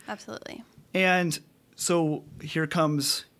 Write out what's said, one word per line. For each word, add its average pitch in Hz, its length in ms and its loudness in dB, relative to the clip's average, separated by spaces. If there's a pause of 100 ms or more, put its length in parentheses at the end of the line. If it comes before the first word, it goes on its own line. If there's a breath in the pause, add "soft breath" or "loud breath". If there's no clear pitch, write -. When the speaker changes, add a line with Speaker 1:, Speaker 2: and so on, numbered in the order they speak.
Speaker 1:
Absolutely. - 560 -12 (300)
Speaker 2:
And 180 460 2 (380)
so 165 460 2 (180)
here 156 260 -2
comes 151 580 0 (140)